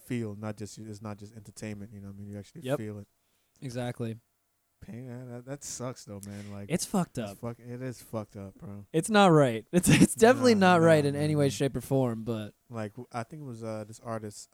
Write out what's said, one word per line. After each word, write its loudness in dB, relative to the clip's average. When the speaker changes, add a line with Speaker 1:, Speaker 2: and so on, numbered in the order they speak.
Speaker 1:
feel, -4
not -8
just, -12
it's -14
not -10
just -18
entertainment. -12
You -14
know -14
what -14
I -16
mean? -14
You -10
actually -18
Speaker 2:
Yep. -2
Speaker 1:
feel -10
it. -18
Speaker 2:
Exactly. -8
Speaker 1:
Pain, -14
that, -14
that, -14
that -12
sucks -10
though, -14
man. -12
Like, -12
Speaker 2:
It's -2
fucked -4
Speaker 1:
it's -8
Speaker 2:
up. -18
Speaker 1:
fuck-, -10
it -14
is -10
fucked -10
up, -14
bro. -14
Speaker 2:
It's 0
not 8
right. 6
<laughs> -12
It's, 2
it's 6
definitely 6
Speaker 1:
Nah, 6
Speaker 2:
not 6
Speaker 1:
nah, 8
Speaker 2:
right 8
in 0
Speaker 1:
nah, -4
Speaker 2:
any 2
way, 4
Speaker 1:
nah. 4
Speaker 2:
shape, -2
or -4
form. 0
But -6
Speaker 1:
Like, -8
w-, -14
I -6
think -16
it -14
was, -12
uh, -8
this -20
artist, -10